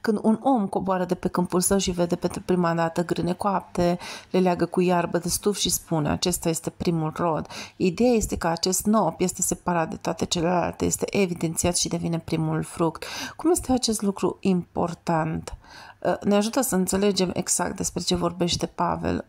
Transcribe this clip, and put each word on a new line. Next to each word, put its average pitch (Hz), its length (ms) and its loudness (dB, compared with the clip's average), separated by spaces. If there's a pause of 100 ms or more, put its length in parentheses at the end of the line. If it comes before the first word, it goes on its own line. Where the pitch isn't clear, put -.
„Când 208 200 0
un 220 200 4
om 240 260 2
coboară 185 380 0
de 180 100 0
pe - 120 -6
câmpul 180 340 0
său 196 160 2
și 190 140 0
vede 175 240 0
pentru 180 260 -4
prima 175 320 2
dată 165 320 0
grâne 170 280 -2
coapte, 180 640 0 (320)
le 185 100 2
leagă 175 260 4
cu 180 160 0
iarbă 175 360 2
de 170 120 0
stuf 202 280 0
și 185 120 -2
spune: 156 400 -2
'Acesta 175 400 0
este 165 200 -2
primul 160 460 -2
rod.'” 165 320 0 (280)
Ideea 208 360 2
este 208 260 0
că 175 100 -2
acest 185 320 0
snop 208 420 2
este 180 200 -2
separat 170 480 0
de - 60 -8
toate - 300 -4
celelalte, 170 600 0
este - 320 0
evidențiat 175 600 0
și - 100 0
devine 170 320 -2
primul 160 440 -2
fruct. - 400 -2 (320)
Cum 320 160 2
este - 200 0
acest 247 300 0
lucru 196 380 0
important? 170 1160 -2 (420)
Uh, - 220 0
ne 202 140 4
ajută 220 260 2
să 196 140 0
înțelegem 190 580 2
exact - 420 -2
despre - 260 -4
ce 180 140 0
vorbește 175 500 0
Pavel 170 640 -2